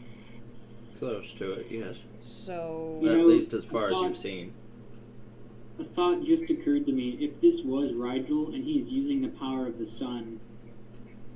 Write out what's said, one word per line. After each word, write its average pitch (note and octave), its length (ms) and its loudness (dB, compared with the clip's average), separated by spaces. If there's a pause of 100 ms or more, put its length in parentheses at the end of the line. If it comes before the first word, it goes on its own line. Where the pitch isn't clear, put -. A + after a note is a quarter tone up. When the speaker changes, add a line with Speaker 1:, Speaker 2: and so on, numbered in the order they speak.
(1000)
Speaker 1:
Close A2+ 360 -6
to F#2+ 180 -4
it, - 180 -6
yes. G#2 260 -6 (240)
Speaker 2:
So D#3+ 800 -8
Speaker 3:
You - 80 6
Speaker 1:
At - 80 8
Speaker 3:
know, E3 60 10
Speaker 1:
least - 300 10
as G#2+ 100 0
Speaker 3:
a - 40 -14
Speaker 1:
far G#2+ 200 0
as F#2+ 60 2
Speaker 3:
thought, F#3 140 2
Speaker 1:
you've - 100 -4
seen. F2+ 340 -8 (1300)
Speaker 3:
a D#3+ 60 -6
thought F3 400 2
just D#3+ 260 4
occurred C#3+ 360 4
to C#3 60 2
me. B2 280 0
If D3 200 -4
this E3+ 220 8
was C3 320 0
Rigel C3 600 0
and C3 80 -4
he's C3+ 280 0
using C#3 320 0
the C3 60 -2
power C3 380 -4
of A2+ 120 -6
the A2+ 80 -4
sun, A#2 520 -8 (960)